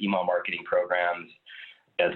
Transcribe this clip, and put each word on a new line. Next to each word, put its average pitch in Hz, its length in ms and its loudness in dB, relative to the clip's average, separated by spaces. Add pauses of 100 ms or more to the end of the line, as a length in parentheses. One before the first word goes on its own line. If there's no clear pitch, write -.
email 98 220 2
marketing 87 420 0
programs 87 640 0 (720)
as - 160 4